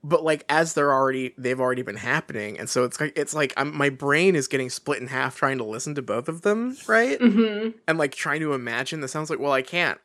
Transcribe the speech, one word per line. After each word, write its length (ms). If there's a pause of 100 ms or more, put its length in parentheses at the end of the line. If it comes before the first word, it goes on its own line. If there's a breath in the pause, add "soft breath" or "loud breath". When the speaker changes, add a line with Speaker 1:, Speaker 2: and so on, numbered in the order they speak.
Speaker 1:
but, 220
like, 240
as 260
they're 180
already, 440
they've 240
already 220
been 140
happening, 600
and 120
so 140
it's 160
like, 160
it's 180
like, 220
I'm, 200
my 140
brain 460
is 120
getting 220
split 300
in 80
half 280
trying 220
to 60
listen 320
to 60
both 260
of 140
them, 340 (100)
right? 340
Speaker 2:
Mm-hmm. 680
Speaker 1:
And, 120
like, 160
trying 260
to 140
imagine 460
the 80
sounds. 200
Like, 120
well, 120
I 100
can't, 420